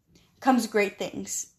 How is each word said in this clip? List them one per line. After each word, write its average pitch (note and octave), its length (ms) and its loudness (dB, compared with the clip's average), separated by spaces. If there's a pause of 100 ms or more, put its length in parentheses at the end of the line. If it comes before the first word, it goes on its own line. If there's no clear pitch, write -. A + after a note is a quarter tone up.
(420)
comes B3 260 4
great G3+ 320 0
things. - 600 -8